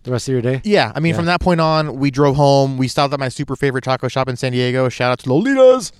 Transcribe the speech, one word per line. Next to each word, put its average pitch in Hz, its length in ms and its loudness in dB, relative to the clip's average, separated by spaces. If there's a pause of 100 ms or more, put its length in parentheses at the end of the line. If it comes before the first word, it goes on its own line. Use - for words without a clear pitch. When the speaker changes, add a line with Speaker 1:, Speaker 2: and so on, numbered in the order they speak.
Speaker 1:
the 123 80 -8
rest 120 160 -4
of 135 60 -2
your 123 80 0
day? 127 240 -2
Speaker 2:
Yeah. 160 300 2
I 139 40 -4
mean, 165 120 0
Speaker 1:
Yeah. - 60 -2
Speaker 2:
from 170 100 -2
that 175 120 0
point 175 220 2
on, 156 360 0
we 139 140 0
drove 139 240 2
home. 139 420 4
We 131 120 0
stopped 143 240 -2
at 139 80 -4
my 131 80 -4
super 135 260 -8
favorite 131 300 -2
taco 131 240 -2
shop 131 180 -4
in 127 80 -6
San 127 160 -4
Diego. 123 380 0
Shout 123 240 -2
out 123 60 -6
to 131 100 -8
Lolitas. 254 680 4